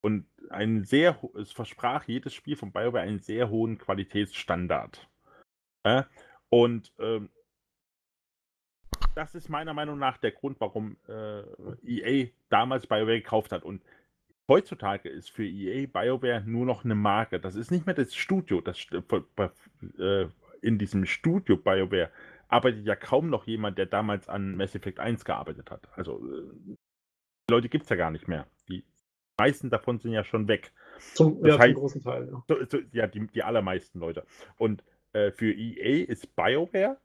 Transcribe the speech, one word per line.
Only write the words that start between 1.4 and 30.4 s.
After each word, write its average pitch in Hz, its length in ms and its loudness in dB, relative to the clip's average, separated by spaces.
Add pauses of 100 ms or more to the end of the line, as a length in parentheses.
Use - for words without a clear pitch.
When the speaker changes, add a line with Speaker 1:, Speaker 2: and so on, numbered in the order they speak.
Speaker 1:
versprach 123 520 -4
jedes 127 280 -6
Spiel - 240 -8
von 98 160 -12
BioWare 117 300 -2
einen 101 160 -4
sehr 110 320 -4
hohen 113 260 -2
Qualitätsstandard. 90 1300 -4 (760)
Äh, 127 200 4 (440)
und, 120 500 4
ähm, 110 300 -4 (1900)
das 156 200 -8
ist 165 160 -14
meiner 156 240 -6
Meinung 151 240 -6
nach 135 180 -2
der 113 140 -2
Grund, 135 300 -10
warum, 107 360 -6 (100)
äh, 107 360 -10 (420)
E 120 400 0
A 123 60 -12 (180)
damals 123 380 2
BioWare 110 340 2
gekauft 110 320 -2
hat. 92 100 -6
Und 92 200 -12 (680)
heutzutage 104 640 2
ist 78 200 -16
für 110 160 -6
E 98 380 -6
A - 20 -10
BioWare 120 600 0
nur 117 180 -2
noch 123 200 -2
eine 113 100 2
Marke. 104 440 2
Das 95 180 -8
ist 113 140 -6
nicht 175 140 0
mehr 185 100 -2
das 135 200 -2
Studio. 170 480 0
Das - 160 -6
st-, - 280 -8
ver-, 87 200 0 (100)
ver-, 95 160 -2 (460)
äh, 95 300 0 (340)
in 113 160 2
diesem 98 260 0
Studio 165 540 2
BioWare 95 520 2 (380)
arbeitet 117 380 2
ja 104 100 2
kaum 156 320 0
noch 123 180 -2
jemand, 107 320 -4
der 95 80 0
damals 104 420 -2
an 98 280 -6
Mass 95 180 -4
Effect 101 240 -10
eins 117 260 -4
gearbeitet - 460 -6
hat. - 240 -18
Also, 78 240 -8
äh, 65 240 -10 (240)
die - 840 -8
Leute 120 160 4
gibt's - 220 -2
ja 107 60 2
gar 85 140 0
nicht 78 160 -8
mehr. 76 200 -6 (220)
Die 92 160 -10 (540)
meisten 135 320 2
davon 117 280 0
sind 117 140 -6
ja 107 120 0
schon 107 240 -2